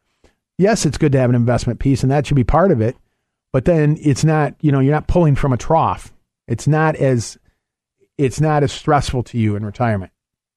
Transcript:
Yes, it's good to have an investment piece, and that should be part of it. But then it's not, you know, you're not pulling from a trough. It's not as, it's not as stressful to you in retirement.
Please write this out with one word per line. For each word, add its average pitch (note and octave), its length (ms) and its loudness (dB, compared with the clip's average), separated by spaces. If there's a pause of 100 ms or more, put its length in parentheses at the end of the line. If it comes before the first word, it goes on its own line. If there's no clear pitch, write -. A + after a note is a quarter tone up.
(580)
Yes, G3+ 280 0
it's D3 120 -4
good D3+ 140 0
to C3+ 80 2
have B2+ 100 2
an B2 60 2
investment A#2 440 0
piece, C#3 240 0
and C3 80 0
that C#3+ 160 0
should D3 80 -2
be B2+ 80 2
part F3 280 2
of B2+ 80 0
it. G#2+ 160 -2 (560)
But C3 140 -2
then D#3 340 2
it's C#3+ 240 0
not, D3+ 380 0
you D3 100 2
know, C#3+ 80 2
you're C3+ 140 2
not - 140 -2
pulling D#3+ 280 2
from C#3 160 0
a A#2+ 60 0
trough. C3 560 -2 (340)
It's A#2 200 -6
not D#3 300 2
as, B2+ 400 -2 (800)
it's C#3 240 -2
not D3+ 220 0
as C3 80 -2
stressful - 520 -2
to - 140 -12
you G#2+ 180 0
in G#2 100 -6
retirement. G#2 460 -4 (460)